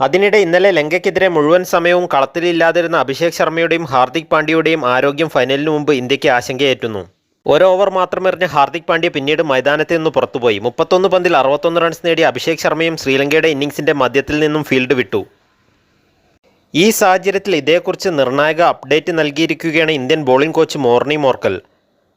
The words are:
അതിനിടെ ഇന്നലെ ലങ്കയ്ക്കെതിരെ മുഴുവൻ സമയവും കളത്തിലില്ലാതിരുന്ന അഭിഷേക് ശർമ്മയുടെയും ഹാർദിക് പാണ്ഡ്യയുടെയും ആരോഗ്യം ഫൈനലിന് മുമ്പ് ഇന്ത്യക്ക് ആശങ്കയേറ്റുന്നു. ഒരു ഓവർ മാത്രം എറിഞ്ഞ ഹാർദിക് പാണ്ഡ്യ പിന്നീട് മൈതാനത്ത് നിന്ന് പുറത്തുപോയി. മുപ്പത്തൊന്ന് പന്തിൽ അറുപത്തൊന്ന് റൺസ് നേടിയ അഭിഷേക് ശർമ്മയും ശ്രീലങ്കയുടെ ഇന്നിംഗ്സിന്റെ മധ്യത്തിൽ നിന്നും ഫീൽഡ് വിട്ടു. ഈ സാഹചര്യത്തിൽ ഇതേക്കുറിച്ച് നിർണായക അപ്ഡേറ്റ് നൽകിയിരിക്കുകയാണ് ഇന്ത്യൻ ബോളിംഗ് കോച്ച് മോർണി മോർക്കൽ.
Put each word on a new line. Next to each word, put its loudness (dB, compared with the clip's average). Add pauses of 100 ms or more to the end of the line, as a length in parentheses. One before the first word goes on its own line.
അതിനിടെ 2
ഇന്നലെ 4
ലങ്കയ്ക്കെതിരെ 0
മുഴുവൻ 2
സമയവും 0
കളത്തിലില്ലാതിരുന്ന 0
അഭിഷേക് -2
ശർമ്മയുടെയും -2
ഹാർദിക് 0
പാണ്ഡ്യയുടെയും 0
ആരോഗ്യം 0
ഫൈനലിന് 0
മുമ്പ് 0
ഇന്ത്യക്ക് 0
ആശങ്കയേറ്റുന്നു. -2 (360)
ഒരു 4
ഓവർ 2
മാത്രം -2
എറിഞ്ഞ -2
ഹാർദിക് -2
പാണ്ഡ്യ 0
പിന്നീട് -2
മൈതാനത്ത് 0
നിന്ന് -2
പുറത്തുപോയി. 0
മുപ്പത്തൊന്ന് 0
പന്തിൽ 2
അറുപത്തൊന്ന് 0
റൺസ് -4
നേടിയ 2
അഭിഷേക് -2
ശർമ്മയും -2
ശ്രീലങ്കയുടെ 0
ഇന്നിംഗ്സിന്റെ -2
മധ്യത്തിൽ 0
നിന്നും 0
ഫീൽഡ് 0
വിട്ടു. -4 (1500)
ഈ 4
സാഹചര്യത്തിൽ 0
ഇതേക്കുറിച്ച് 0
നിർണായക 0
അപ്ഡേറ്റ് -2
നൽകിയിരിക്കുകയാണ് -2
ഇന്ത്യൻ -2
ബോളിംഗ് 2
കോച്ച് 0
മോർണി 2
മോർക്കൽ. -2 (560)